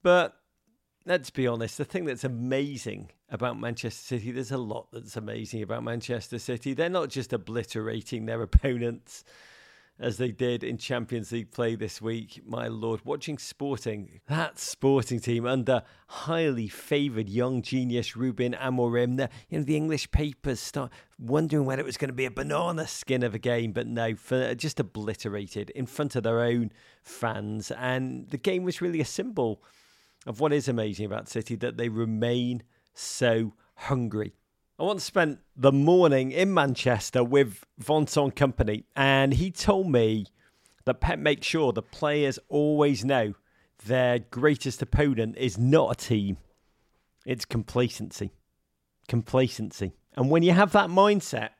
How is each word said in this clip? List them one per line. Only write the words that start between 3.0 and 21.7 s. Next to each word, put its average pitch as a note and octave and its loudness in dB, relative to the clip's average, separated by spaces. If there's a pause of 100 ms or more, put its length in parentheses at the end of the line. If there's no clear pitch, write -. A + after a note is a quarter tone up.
about A#2+ -4
Manchester A#2 -6
City, A2+ -6
there's B2 -8
a C3+ -4
lot A2+ -8
that's A#2 -14
amazing A2 -8
about A#2 -6
Manchester A#2 -6
City. B2 -6
They're D#3 0
not F3 -2
just B2 -6
obliterating A2 -6
their A2+ -4
<laughs> - -
opponents A#2+ 0 (760)
as A#2+ -4
they B2 -2
did A#2+ 0
in A#2+ -4
Champions A#2 -4
League A#2 -6
play A#2 -2
this G#2+ -8
week. A2+ -6
My A#2 -6
lord, A2+ -4
watching C#3+ -6
Sporting, A2+ -8
that D#3 -4
Sporting C3 0
team A#2 -2
under B2+ 2 (240)
highly D3+ -2
favoured A#2+ -2
young A#2+ 0
genius B2 -2
Ruben B2 -2
Amorim, B2 0
the, C3 -2 (200)
you D#3+ -4
know, D3+ -2
the D3+ 0
English D#3 -2
papers C#3+ -4
start - -8 (280)
wondering D3 0
whether C3+ -2